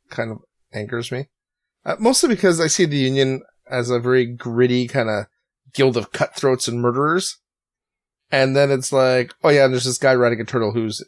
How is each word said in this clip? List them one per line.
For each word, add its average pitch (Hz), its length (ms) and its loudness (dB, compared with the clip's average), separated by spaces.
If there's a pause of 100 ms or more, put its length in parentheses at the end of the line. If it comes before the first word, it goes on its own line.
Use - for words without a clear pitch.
(100)
kind 113 220 -6
of 107 60 -14 (340)
angers 113 400 -8
me. 131 160 -8 (560)
Uh, - 160 -4
mostly 262 280 2
because 180 320 2
I 165 60 0
see 175 180 0
the 147 120 -2
Union 131 460 0 (280)
as 123 200 -2
a 123 100 0
very 127 260 2
gritty 120 600 -4
kinda 110 400 -4 (440)
guild 131 240 0
of 107 160 -4
cutthroats - 560 -2
and 120 120 -6
murderers. 143 580 -2 (920)
And 135 260 2
then 139 160 4
it's 131 200 -4
like, 127 420 0 (100)
oh 160 60 4
yeah, 143 160 6
and 131 80 0
there's 123 100 -2
this 127 140 -4
guy 131 160 4
riding 120 260 2
a 113 40 -6
turtle 110 280 -2
who's 110 360 -4